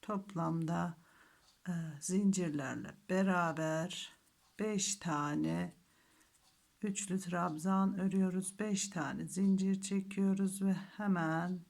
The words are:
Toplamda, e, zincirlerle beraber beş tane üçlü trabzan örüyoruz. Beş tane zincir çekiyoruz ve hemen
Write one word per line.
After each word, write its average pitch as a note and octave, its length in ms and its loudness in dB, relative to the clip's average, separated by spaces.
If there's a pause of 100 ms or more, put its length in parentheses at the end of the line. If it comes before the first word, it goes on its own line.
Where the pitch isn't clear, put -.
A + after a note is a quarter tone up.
Toplamda, E3+ 960 -2 (680)
e, F3+ 40 -2 (280)
zincirlerle F3 920 0 (160)
beraber E3+ 1000 0 (460)
beş G#3 380 0
tane D#3+ 800 -2 (1080)
üçlü G3 360 -2
trabzan F#3 800 2
örüyoruz. F#3+ 600 0
Beş G#3 300 0
tane D#3+ 380 -4
zincir F#3+ 560 2
çekiyoruz F#3+ 800 0
ve G3 100 4
hemen F3 960 0